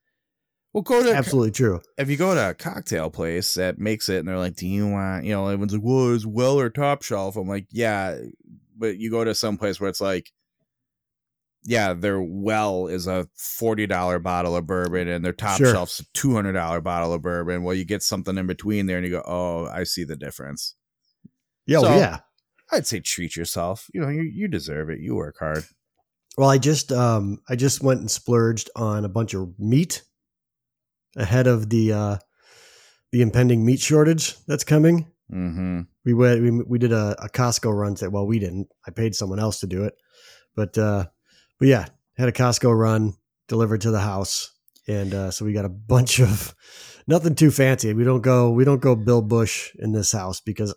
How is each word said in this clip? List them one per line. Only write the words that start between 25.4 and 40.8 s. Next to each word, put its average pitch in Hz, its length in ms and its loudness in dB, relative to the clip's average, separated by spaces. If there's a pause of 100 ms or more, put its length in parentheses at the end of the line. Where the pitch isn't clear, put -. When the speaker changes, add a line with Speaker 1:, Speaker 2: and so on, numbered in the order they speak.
Speaker 2:
Well, 135 120 6
I 135 100 6
just, 139 320 0
um, 113 580 0
I 127 60 -2
just 127 260 0
went 131 200 2
and 113 100 -6
splurged 113 640 0
on 107 300 -4
a 101 40 -4
bunch 110 260 -4
of 92 220 -6
meat 135 460 0 (1120)
ahead 120 300 2
of 110 220 2
the, 110 240 2
uh, 104 240 0 (960)
the 120 100 4
impending 117 420 4
meat 123 140 4
shortage 151 560 4 (120)
that's - 180 -2
coming. 160 480 4 (200)
Speaker 1:
Mm-hmm. 90 500 -4 (220)
Speaker 2:
We 120 100 4
went, 120 280 6
we, 120 80 4 (120)
we 120 180 -2
did 120 120 2
a, 104 300 0
a 107 60 -8
Costco 120 440 0
run. 101 220 0
That, 92 160 -6
well, 101 160 -2
we 113 140 0
didn't. 95 280 -6 (160)
I - 60 -18
paid 110 240 -2
someone 95 240 -6
else 107 220 -2
to 95 80 -8
do 90 160 -4
it, 107 100 -6 (600)
but, 104 200 -4
uh, 104 300 0 (540)